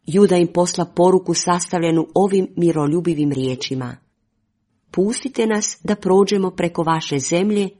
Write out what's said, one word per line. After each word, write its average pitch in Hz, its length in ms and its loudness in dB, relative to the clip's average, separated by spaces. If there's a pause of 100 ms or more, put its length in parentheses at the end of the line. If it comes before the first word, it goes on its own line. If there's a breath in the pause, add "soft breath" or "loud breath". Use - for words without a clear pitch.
Juda 185 300 4
im 175 100 4
posla 175 380 -2
poruku 180 500 2
sastavljenu 170 800 0
ovim 185 420 2
miroljubivim 156 760 0
riječima: 127 640 -6 (920)
„Pustite 220 560 -2
nas 214 380 -4
da 208 100 -2
prođemo 190 560 2
preko 175 320 -4
vaše 160 360 -2
zemlje, 190 500 0 (120)